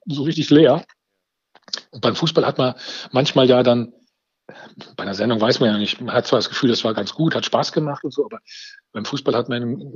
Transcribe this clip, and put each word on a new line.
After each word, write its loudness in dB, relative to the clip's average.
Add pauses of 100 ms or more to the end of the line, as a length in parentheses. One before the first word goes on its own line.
so -6
richtig -4
leer. 6 (1040)
Und -10
beim 0
Fußball 0
hat -2
man 0 (360)
manchmal 4
ja 6
dann, 2 (1000)
bei -10
einer -6
Sendung 0
weiß 2
man 4
ja 0
nicht, -4
man -8
hat 0
zwar 2
das -4
Gefühl, 0
das 0
war 0
ganz -6
gut, 0
hat -4
Spaß -2
gemacht -4
und -8
so, -2
aber -16 (540)
beim -8
Fußball -4
hat -2
man, -6 (140)